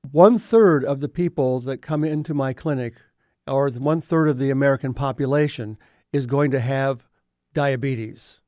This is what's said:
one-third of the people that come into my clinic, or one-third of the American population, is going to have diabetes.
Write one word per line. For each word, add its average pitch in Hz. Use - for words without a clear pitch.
one-third 190
of 139
the 139
people 139
that 127
come 151
into 151
my 135
clinic, 127
or 135
one-third 156
of 131
the 135
American 135
population, 135
is 135
going 139
to 135
have 135
diabetes. 127